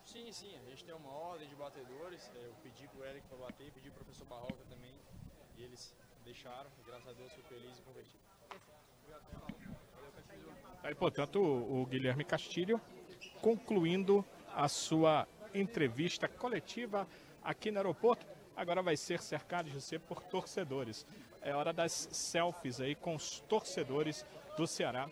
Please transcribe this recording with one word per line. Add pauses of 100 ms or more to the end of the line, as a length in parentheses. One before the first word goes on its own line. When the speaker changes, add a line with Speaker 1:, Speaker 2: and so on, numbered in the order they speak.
Speaker 1:
Sim,
sim, (100)
a
gente
tem
uma
ordem
de
batedores,
é,
eu
pedi
pro
Eric
pra
bater,
pedi
pro
professor
Barroca
também, (640)
e
eles (300)
deixaram,
e
graças
a
Deus
fui
feliz
e
converti. (2750)
Speaker 2:
Aí,
portanto,
o,
o
Guilherme
Castilho (600)
concluindo (300)
a
sua (260)
entrevista
coletiva (380)
aqui
no
aeroporto. (320)
Agora
vai
ser
cercado,
José,
por
torcedores. (360)
É
hora
das
selfies
aí
com
os
torcedores (320)
do
Ceará